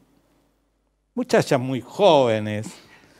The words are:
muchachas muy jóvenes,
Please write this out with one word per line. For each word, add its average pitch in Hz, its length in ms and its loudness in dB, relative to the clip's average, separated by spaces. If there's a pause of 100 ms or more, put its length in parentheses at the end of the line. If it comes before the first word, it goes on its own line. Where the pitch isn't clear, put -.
(1160)
muchachas 220 440 0
muy 127 220 -6
jóvenes, 113 880 0 (540)